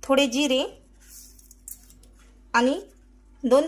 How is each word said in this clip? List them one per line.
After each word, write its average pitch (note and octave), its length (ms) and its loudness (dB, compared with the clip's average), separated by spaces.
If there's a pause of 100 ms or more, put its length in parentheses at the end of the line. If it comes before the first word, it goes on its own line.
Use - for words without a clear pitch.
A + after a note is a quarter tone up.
थोडे C4+ 240 2
जिरे C4 360 0 (1900)
आणि C4 280 0 (640)
दोन C4+ 240 4